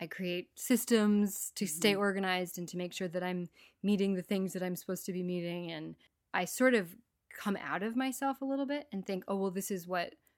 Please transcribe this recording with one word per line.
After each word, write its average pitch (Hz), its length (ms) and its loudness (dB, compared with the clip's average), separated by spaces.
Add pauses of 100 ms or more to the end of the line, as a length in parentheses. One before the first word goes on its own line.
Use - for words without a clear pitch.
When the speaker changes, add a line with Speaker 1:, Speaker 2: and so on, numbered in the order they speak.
Speaker 1:
I 165 60 -4
create 180 480 -4
systems 208 1000 4
to 208 100 -2
stay 190 260 2
Speaker 2:
Mm-hmm. 196 80 2
Speaker 1:
organized 190 580 0
and 175 100 -6
to 175 100 -8
make 180 140 -4
sure 185 160 -4
that 175 160 -4
I'm 180 240 -2 (340)
meeting 196 340 4
the 180 60 0
things 190 320 0
that 180 100 -4
I'm 180 120 -2
supposed - 300 -6
to 190 80 -4
be 180 100 -2
meeting. 175 480 -4
And 160 240 -8 (380)
I 175 100 2
sort 254 300 6
of 185 240 2 (320)
come - 260 -2
out 156 260 -2
of 226 140 -2
myself 262 460 -2
a 277 40 -4
little 277 200 0
bit 285 260 -4
and 196 140 -4
think, 185 220 -2
"Oh, 196 100 0
well, 190 140 0
this 196 200 -4
is 175 160 -4
what 180 280 -2 (220)